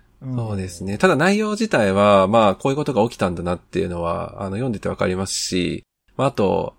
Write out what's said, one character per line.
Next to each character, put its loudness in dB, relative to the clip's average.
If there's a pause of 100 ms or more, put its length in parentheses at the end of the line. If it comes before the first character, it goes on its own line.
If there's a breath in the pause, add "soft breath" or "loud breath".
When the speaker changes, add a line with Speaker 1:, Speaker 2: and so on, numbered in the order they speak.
(220)
Speaker 1:
う -10
ん。 -4
Speaker 2:
そ -4
う -4
で -4
す -12
ね。 -4
た 4
だ 4
内 2
容 -2
自 -2
体 2
は、 6
ま 6
あ、 2
こ -4
う 2
い -2
う -6
こ -2
と -4
が 2
起 0
き -16
た 0
ん -4
だ -8
な -2
っ -6
て -8
い 0
う -4
の -6
は、 -6
あ -6
の、 -6
読 -4
ん -4
で -6
て -6
わ -6
か 0
り 0
ま -4
す -8
し、 -4 (320)
ま 0
あ、 2
あ -6
と、 0